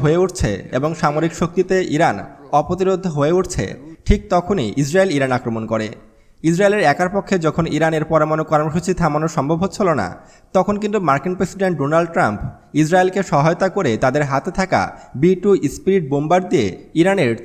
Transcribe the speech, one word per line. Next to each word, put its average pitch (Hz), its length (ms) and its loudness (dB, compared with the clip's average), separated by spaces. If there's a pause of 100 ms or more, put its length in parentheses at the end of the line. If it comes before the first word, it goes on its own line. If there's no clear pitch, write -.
হয়ে 160 200 4
উঠছে 180 260 -2 (280)
এবং 143 120 -2 (120)
সামরিক 156 400 0
শক্তিতে 185 340 0 (200)
ইরান 147 220 2 (420)
অপ্রতিরোধ 180 420 0 (140)
হয়ে 147 240 2
উঠছে, 156 260 -4 (420)
ঠিক 208 120 6 (140)
তখনই 180 340 0 (140)
ইসরায়েল 185 360 2
ইরান 135 200 0
আক্রমণ 113 340 -6
করে। 110 160 -2 (560)
ইসরায়েলের 190 480 2
একার 180 240 0
পক্ষে 196 200 -2 (100)
যখন 160 200 0 (100)
ইরানের 160 360 0
পরমাণু 156 400 2
কর্মসূচি 156 420 0
থামানো 156 420 0
সম্ভব 156 280 0
হচ্ছিল 196 240 -2 (140)
না, 90 60 -2 (480)
তখন 190 260 2
কিন্তু 214 160 -2 (100)
মার্কিন 139 280 2
প্রেসিডেন্ট 185 420 -2
ডোনাল্ড 160 360 0
ট্রাম্প 120 260 0 (420)
ইসরায়েলকে 185 400 2 (100)
সহায়তা 165 380 2
করে 175 220 0 (120)
তাদের 135 280 2
হাতে 143 280 -2
থাকা 160 220 0 (400)
বি 175 140 6
টু 196 160 2 (220)
স্পিরিট 190 380 0
বোম্বার 156 300 2 (100)
দিয়ে 107 160 2 (260)
ইরানের 165 380 2 (140)